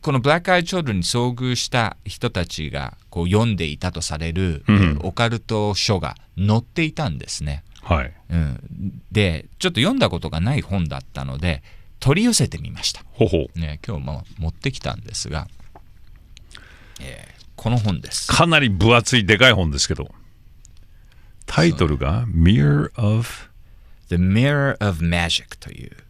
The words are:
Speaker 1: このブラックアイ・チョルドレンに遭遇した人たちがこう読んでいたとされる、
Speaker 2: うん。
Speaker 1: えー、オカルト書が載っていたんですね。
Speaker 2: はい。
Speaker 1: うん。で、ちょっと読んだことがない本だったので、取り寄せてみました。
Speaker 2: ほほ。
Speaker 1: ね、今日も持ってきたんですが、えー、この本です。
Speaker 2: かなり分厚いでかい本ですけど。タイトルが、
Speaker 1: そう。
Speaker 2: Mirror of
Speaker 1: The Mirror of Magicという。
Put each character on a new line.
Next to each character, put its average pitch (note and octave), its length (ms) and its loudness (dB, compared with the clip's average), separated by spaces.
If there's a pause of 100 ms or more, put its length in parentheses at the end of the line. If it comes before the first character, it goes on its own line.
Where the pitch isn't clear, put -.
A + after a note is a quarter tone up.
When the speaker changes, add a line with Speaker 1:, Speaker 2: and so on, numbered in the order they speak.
Speaker 1:
こ D3 120 -2
の C3 80 2
ブ C3+ 100 2
ラ E3 80 4
ッ - 40 -2
ク F#3 100 0
ア F3+ 60 6
イ・ F3 60 0
チ F3+ 100 -8
ョ F#3 40 0
ル E3+ 60 -2
ド B2 80 -2
レ - 20 0
ン F#2 60 0
に - 20 -2
遭 A#2+ 320 0
遇 B2+ 220 -2
し - 120 -4
た A#2 280 -2 (100)
人 - 240 -6
た F2 160 -4
ち D#2 240 -8
が C2+ 260 -8 (140)
こ E2+ 140 -4
う - 20 -2
読 G#2 240 4
ん G2+ 60 -2
で E2 100 -4
い D2+ 120 -6
た F2+ 120 -4
と D#2+ 100 -10
さ - 160 -6
れ E2 160 -6
る、 F2 360 -2
Speaker 2:
う - 40 6
ん。 - 40 6
Speaker 1:
え - 20 6 (140)
ー、 D2 120 -2
オ F#2 60 -4
カ A#2 180 0
ル A2+ 120 -2
ト G#2 340 -2
書 G2 240 0
が D2+ 180 -6 (220)
載 G#2 200 4
っ A#2+ 40 -2
て - 220 -4
い D#3 80 -4
た D3 160 -4
ん D2 100 -6
で - 100 -14
す - 140 -8
ね。 D2 220 -6 (180)
Speaker 2:
は C#2+ 220 0
い。 - 80 -12 (180)
Speaker 1:
う E2+ 60 0
ん。 D#2+ 760 -4
で、 F#2+ 360 0 (120)
ち - 80 -4
ょ - 40 2
っ - 20 -10
と G#2 80 0
読 F#3+ 140 2
ん C#4 40 -2
だ D3 100 2
こ E2 120 -4
と D#2+ 100 -6
が D#2+ 100 -2
な C3+ 140 0
い - 80 0
本 F#2 240 -2
だ C#2+ 120 -6
っ - 40 -10
た - 220 -10
の C2 120 -8
で、 D#2 280 -4 (340)
取 D3+ 220 2
り A#3 60 2
寄 A#3+ 60 2
せ D3 140 2
て - 120 -8
み - 120 -10
ま D#2+ 140 -12
し - 80 -2
た。 - 180 -14
Speaker 2:
ほ - 160 2
ほ。 D#2 300 0
Speaker 1:
ね、 D#2 300 -6
今 G2 120 -6
日 C2+ 60 -8
も C2+ 200 -8 (140)
持 D#2+ 120 -2
っ - 20 -8
て - 180 -4
き C3 80 -10
た B1+ 160 -6
ん - 60 -12
で - 120 -16
す - 160 -8
が、 D2+ 200 -6 (1500)
え - 360 -16
ー、 - 80 -20 (120)
こ - 140 -4
の B2 60 2
本 G#2 240 0
で - 120 -14
す。 - 160 -6
Speaker 2:
か - 180 4
な D#3+ 140 6
り C3 100 4
分 G2+ 240 6
厚 A#2+ 220 4
い G#2+ 100 4
で G#2+ 100 6
か C3 120 8
い B2 40 8
本 F2+ 200 2
で C#2+ 80 -2
す - 80 -2
け - 80 -2
ど。 - 180 -10 (1300)
タ - 200 0
イ E3+ 100 4
ト E2+ 140 2
ル D2 100 0
が、 D#2 240 0
Speaker 1:
そ A#2+ 60 -2
う。 E2 160 4
Speaker 2:
Mirror C#3+ 500 6
of A2 320 0 (840)
Speaker 1:
The F2+ 40 -2
Mirror B2+ 640 2
of F2+ 260 -2
Magic E2+ 540 -2
と - 140 -16
い - 160 -16
う。 - 80 -20 (140)